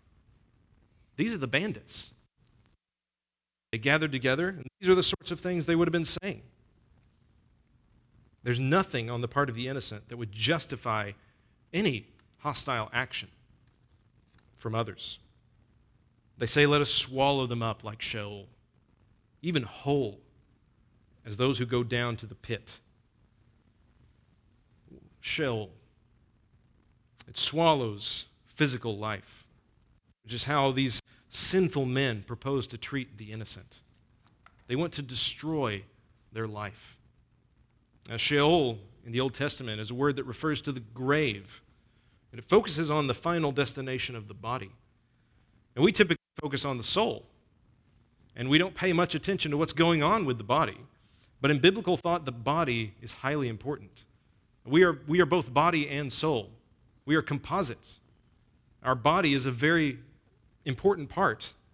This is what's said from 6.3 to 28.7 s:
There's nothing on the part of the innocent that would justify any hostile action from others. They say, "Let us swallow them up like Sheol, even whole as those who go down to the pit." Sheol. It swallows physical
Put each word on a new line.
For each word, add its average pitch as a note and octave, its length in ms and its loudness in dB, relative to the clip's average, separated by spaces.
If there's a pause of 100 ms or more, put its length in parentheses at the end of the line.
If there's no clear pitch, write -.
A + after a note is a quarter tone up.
There's B2 160 -2
nothing C3+ 500 0
on A#2+ 120 -6
the A#2+ 60 -2
part C#3 220 0
of A2+ 60 -8
the A#2+ 120 -6
innocent B2+ 420 -8
that A#2+ 80 -12
would A#2 140 -8
justify A2 800 -2 (600)
any D3 360 0 (320)
hostile B2+ 520 -4
action B2 380 -4 (1300)
from A2 180 -6
others. - 460 -6 (1200)
They B2 100 -2
say, D3 180 4
"Let D3 140 6
us C#3+ 120 0
swallow C3+ 560 2
them A#2 140 -4
up A2+ 220 -4
like G#2+ 180 -12
Sheol, G2+ 460 -8 (920)
even D#3 220 -2
whole B2+ 580 -2 (1040)
as G#2+ 100 -10
those B2+ 220 2
who B2 80 -2
go B2 180 0
down A#2+ 320 -2
to A2 100 -12
the G#2+ 80 -16
pit." - 460 -10 (2500)
Sheol. A#2 560 -4 (1500)
It - 100 -12
swallows C#3+ 880 0 (180)
physical A#2+ 520 -2